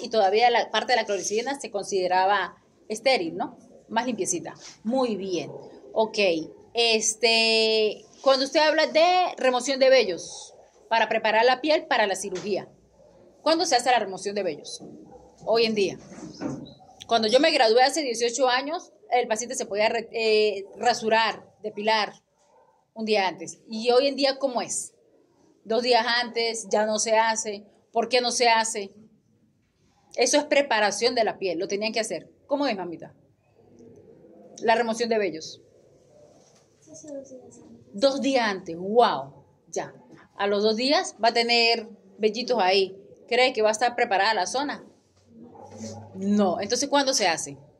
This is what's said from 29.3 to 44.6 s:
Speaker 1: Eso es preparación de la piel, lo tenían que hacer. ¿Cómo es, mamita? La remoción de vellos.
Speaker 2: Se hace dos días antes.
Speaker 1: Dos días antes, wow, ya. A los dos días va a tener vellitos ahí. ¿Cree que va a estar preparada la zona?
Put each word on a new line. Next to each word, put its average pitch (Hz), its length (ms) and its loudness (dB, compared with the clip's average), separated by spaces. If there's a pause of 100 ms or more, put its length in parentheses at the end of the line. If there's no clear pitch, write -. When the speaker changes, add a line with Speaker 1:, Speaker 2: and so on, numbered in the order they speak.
Speaker 1:
Eso 285 220 2
es 285 80 2
preparación 240 720 0
de 233 80 0
la 175 140 -2
piel, 170 220 -4
lo 190 80 -4
tenían 214 260 -6
que 233 60 -2
hacer. 202 300 -8 (180)
¿Cómo 277 200 -2
es, 226 80 -2
mamita? 170 380 -12 (1500)
La 226 140 2
remoción 226 340 -2
de 226 80 0
vellos. 160 440 -6 (1160)
Speaker 2:
Se - 120 -20
hace 302 220 -18
dos 269 160 -14
días 254 140 -20
antes. - 380 -20 (120)
Speaker 1:
Dos 269 280 0
días 247 260 0
antes, 175 300 -6
wow, 185 680 2 (220)
ya. 165 260 -8 (420)
A 202 120 -2
los 202 160 0
dos 220 120 2
días 285 480 0
va 226 60 6
a 226 40 0
tener 233 540 2 (300)
vellitos 214 420 0
ahí. 185 380 2 (300)
¿Cree 254 260 2
que 220 80 -2
va 214 80 4
a - 20 2
estar 240 240 0
preparada 220 380 2
la 185 140 0
zona? 254 380 -6 (1300)